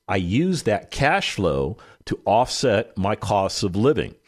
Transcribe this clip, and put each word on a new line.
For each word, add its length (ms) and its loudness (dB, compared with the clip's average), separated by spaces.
I 80 0
use 480 0
that 260 -2
cash 440 0
flow 420 0
to 180 -6
offset 720 0
my 160 0
costs 480 -2
of 140 -2
living. 400 0